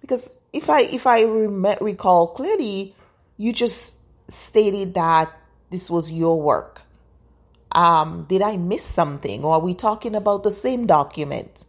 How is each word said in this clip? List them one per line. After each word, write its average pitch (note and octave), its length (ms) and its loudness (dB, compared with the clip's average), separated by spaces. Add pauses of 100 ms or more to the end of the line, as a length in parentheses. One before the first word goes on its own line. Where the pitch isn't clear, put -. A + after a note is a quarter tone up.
Because - 360 -6 (160)
if D#4 160 -6
I, D4+ 120 6
if B3 260 -2
I A#3 160 6
rem-, G#3 580 0
recall F#3 460 2
clearly, G#3+ 680 -4 (420)
you A3 140 -2
just - 440 -2 (320)
stated G3+ 680 0
that E3 380 2 (400)
this F3+ 180 -8
was E3 220 -2
your E3 280 0
work. D3 440 -2 (880)
Um, E3 560 2
did F#3+ 140 0
I G#3 160 -2
miss F3 260 -4
something? C#3+ 640 -4
Or D#3+ 80 2
are D#3+ 60 4
we F3 160 -2
talking G#3+ 400 -4
about G3+ 260 0
the G#3 100 0
same B3 360 -4
document? C#3+ 800 -2